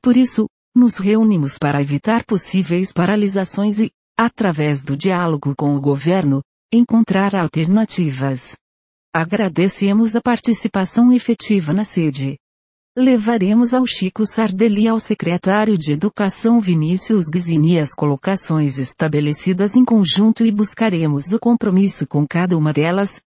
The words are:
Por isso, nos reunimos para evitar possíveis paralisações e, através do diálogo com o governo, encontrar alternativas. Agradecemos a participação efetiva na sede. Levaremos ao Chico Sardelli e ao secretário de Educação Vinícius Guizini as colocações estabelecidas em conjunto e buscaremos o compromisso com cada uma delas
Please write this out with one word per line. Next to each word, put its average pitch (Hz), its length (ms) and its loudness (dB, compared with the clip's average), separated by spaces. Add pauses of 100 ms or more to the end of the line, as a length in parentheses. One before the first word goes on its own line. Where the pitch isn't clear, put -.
Por 247 160 4
isso, 240 300 2 (280)
nos 247 220 4
reunimos 202 600 2
para 143 240 0
evitar 143 420 -2
possíveis 185 680 -2
paralisações 202 840 -2
e, 226 120 0 (240)
através 151 680 -2
do 139 120 -4
diálogo 165 600 -2
com 143 200 -2
o 139 60 -2
governo, 143 600 0 (300)
encontrar 214 640 2
alternativas. 160 1200 -2 (560)
Agradecemos 196 1040 0
a 240 60 0
participação 233 920 0
efetiva 208 640 0
na 202 100 0
sede. 139 540 -4 (580)
Levaremos 233 800 2
ao 254 140 2
Chico 190 380 -4
Sardelli 208 580 0
e 226 40 2
ao 226 120 0
secretário 202 760 0
de 151 180 -2
Educação 208 680 0
Vinícius 180 680 0
Guizini 165 520 0
as 147 160 -4
colocações 151 840 -2
estabelecidas 156 1000 -2
em 254 80 6
conjunto 220 640 2
e 220 60 2
buscaremos 175 800 -2
o 226 80 0
compromisso 196 680 0
com 147 220 -2
cada 180 280 0
uma 156 160 0
delas 175 560 -2